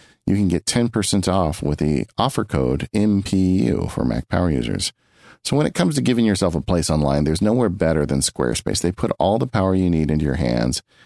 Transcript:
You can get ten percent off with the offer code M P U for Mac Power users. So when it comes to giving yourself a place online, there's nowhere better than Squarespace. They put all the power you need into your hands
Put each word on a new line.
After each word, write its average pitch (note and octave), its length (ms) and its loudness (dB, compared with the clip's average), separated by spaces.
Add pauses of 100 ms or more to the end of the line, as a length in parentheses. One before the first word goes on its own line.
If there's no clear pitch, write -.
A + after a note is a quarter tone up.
(260)
You F#2+ 100 0
can G2+ 120 2
get F2 180 -2
ten A#2+ 220 0
percent G2+ 400 0
off F2+ 340 0
with D2 180 -2
the D2+ 260 0 (100)
offer A#2 280 0
code C2 500 -2
M G#2 280 2
P F#2+ 420 0
U - 260 -2
for - 140 -4
Mac A#1+ 240 -2
Power F2+ 220 0
users. A1+ 420 -2 (520)
So - 120 -2
when D3+ 100 2
it - 80 -4
comes F3 200 0
to C3+ 80 0
giving A#2+ 220 2
yourself F#2+ 300 2
a D#2 60 0
place E2+ 300 0
online, D2 340 2
there's D#2+ 180 0
nowhere A2 260 2
better D#2+ 360 0
than C2+ 160 0
Squarespace. - 600 -2
They F2 120 0
put - 260 -4
all G2+ 200 2
the B2+ 80 -2
power F#2+ 280 0
you F#2 140 2
need D#2 220 0
into D#2 140 0
your C#2 100 0
hands A#1+ 480 -2 (240)